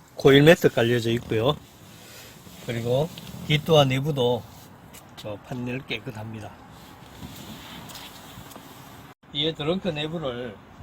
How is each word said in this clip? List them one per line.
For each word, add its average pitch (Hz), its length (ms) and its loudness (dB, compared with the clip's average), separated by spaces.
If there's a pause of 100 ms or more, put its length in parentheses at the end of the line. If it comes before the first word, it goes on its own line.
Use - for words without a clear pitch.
(160)
코일 139 280 8
매트 160 260 8
깔려져 117 420 2
있고요. 117 440 0 (1120)
그리고 123 440 -2 (380)
뒷도어 151 380 6
내부도 131 580 0 (720)
저 107 180 -10 (120)
판넬 127 400 -8
깨끗합니다. 110 640 -10 (2750)
이에 151 200 -2
드렁크 165 360 -2
내부를 147 640 -6 (280)